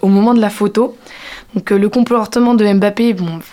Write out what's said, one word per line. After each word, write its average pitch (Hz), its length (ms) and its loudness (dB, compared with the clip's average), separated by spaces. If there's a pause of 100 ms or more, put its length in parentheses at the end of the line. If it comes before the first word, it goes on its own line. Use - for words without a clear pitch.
au 190 60 2
moment 202 260 4
de 233 60 2
la 208 100 0
photo. 208 460 -2 (580)
Donc, 202 160 -6
euh, 202 80 2
le 208 100 2
comportement 240 680 0
de 214 180 2
Mbappé, 208 420 0
bon, 170 240 -6 (140)